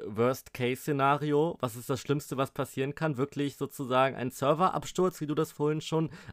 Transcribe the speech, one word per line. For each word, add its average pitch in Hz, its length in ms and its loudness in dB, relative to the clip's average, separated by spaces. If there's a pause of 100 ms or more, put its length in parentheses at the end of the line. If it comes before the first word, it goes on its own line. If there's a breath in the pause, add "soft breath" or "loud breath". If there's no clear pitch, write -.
Worst-Case-Szenario? 139 1500 0
Was 117 160 -4
ist 123 140 -12
das 104 100 0
Schlimmste, - 360 -2
was 131 140 0
passieren 135 440 -4
kann? 160 240 -2
Wirklich 139 380 -2
sozusagen 131 600 0
ein 127 140 -4
Serverabsturz, 165 920 0
wie 156 60 0
du 147 80 4
das 156 180 0
vorhin 151 280 0
schon 160 300 0 (220 loud breath)